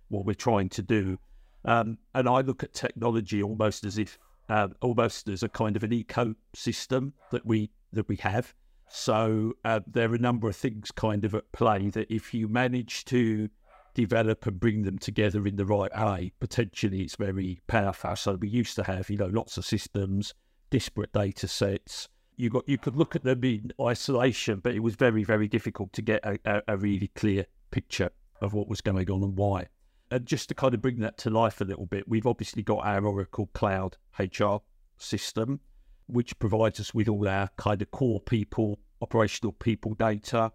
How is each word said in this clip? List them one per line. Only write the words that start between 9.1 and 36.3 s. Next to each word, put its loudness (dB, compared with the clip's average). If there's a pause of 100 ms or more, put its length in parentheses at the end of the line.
uh, 2
there 2
are 2
a 0
number 2
of -4
things -6
kind 0
of 0
at -6
play 2
that -4
if -6
you 0
manage 0
to 2 (440)
develop 2
and -2
bring 2
them -2
together 0
in -2
the 0
right 2
way, -2
potentially -2
it's -6
very -4
powerful. 0
So 0
we -2
used 0
to -2
have, -4
you -2
know, 0
lots -2
of -6
systems, -2 (360)
disparate -2
data 0
sets. -4 (260)
You 0
got, 0
you 2
could -4
look 2
at -2
them 2
in 0 (100)
isolation, 0
but 0
it -2
was 0
very, 4
very 4
difficult -4
to -6
get 0
a, -2
a, 2
a 0
really 0
clear 2 (260)
picture -2 (320)
of -2
what -2
was -6
going 0
on 0
and -2
why. 0 (440)
And -2
just -4
to -4
kind 2
of -2
bring 0
that -4
to -2
life 2
a 0
little -6
bit, -4
we've 2
obviously -2
got 0
our 0
Oracle -2
Cloud -2 (220)
H -2
R 2 (360)
system, -4 (480)
which 0